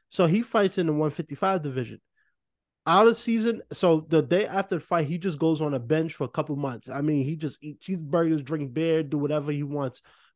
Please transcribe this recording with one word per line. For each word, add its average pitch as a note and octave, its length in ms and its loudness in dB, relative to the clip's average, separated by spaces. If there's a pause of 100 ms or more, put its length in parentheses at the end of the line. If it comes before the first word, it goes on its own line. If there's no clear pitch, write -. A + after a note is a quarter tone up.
So - 160 2
he F3+ 160 4
fights G3+ 360 0
in F3+ 100 2
the D#3 60 2
one D3+ 180 0
fifty-five F3+ 500 -2
division. B2+ 400 -6 (840)
Out F#3+ 200 6
of A3+ 100 4
season, A3+ 460 -2 (100)
so D#3+ 360 2
the D#3+ 120 4
day F3 240 2
after F#3+ 300 -4
the D3+ 60 -4
fight, E3 260 0
he E3 100 -4
just E3 220 -4
goes D#3+ 200 2
on D3 140 -2
a C3 60 -2
bench D#3 340 0
for C#3+ 120 -6
a A#2+ 40 -6
couple D3+ 260 -4
months. D3 320 -6
I C3+ 140 -6
mean, D3 240 0
he D#3 100 -4
just D3+ 240 -8
eat D3 220 -16
cheeseburgers, D#3+ 640 0
drink C#3 300 -6
beer, D#3+ 260 2
do D3 160 -4
whatever D3 340 -2
he C#3+ 120 -2
wants C#3 400 -6 (320)